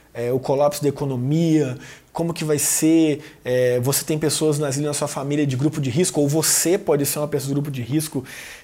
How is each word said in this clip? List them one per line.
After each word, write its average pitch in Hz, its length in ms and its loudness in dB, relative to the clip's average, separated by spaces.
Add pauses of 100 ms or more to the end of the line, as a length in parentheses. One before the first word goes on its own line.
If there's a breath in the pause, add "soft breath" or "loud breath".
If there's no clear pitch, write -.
(120)
é, 120 180 -4
o 135 80 2
colapso 143 420 2
da 143 80 0
economia, 139 880 2 (360 loud breath)
como 170 200 -2
que 165 120 -8
vai 151 140 0
ser, 156 840 2
é, 123 360 2
você 135 240 0
tem 156 120 -2
pessoas 151 440 0
nas, 139 160 -2
na 147 160 -2
sua 143 160 -4
família 147 360 -2
de 131 120 0
grupo 151 240 0
de 131 100 -2
risco, 160 300 2
ou 143 80 4
você 165 500 2
pode 151 260 2
ser 139 140 -2
uma 147 80 -2
pessoa 139 220 -4
de 139 60 -2
grupo 143 180 -2
de 127 100 -6
risco. 139 420 -2 (400 loud breath)